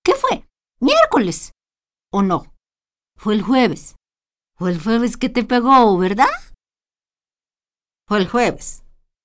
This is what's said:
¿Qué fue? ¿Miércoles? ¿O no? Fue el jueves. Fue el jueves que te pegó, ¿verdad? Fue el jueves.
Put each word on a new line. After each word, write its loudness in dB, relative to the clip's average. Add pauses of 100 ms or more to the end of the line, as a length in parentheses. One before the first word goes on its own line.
¿Qué 2
fue? -4 (320)
¿Miércoles? 0 (600)
¿O 0
no? -2 (600)
Fue -4
el -2
jueves. -2 (600)
Fue -4
el -6
jueves -2
que -4
te -2
pegó, 4
¿verdad? 0 (1800)
Fue -2
el -2
jueves. -4 (400)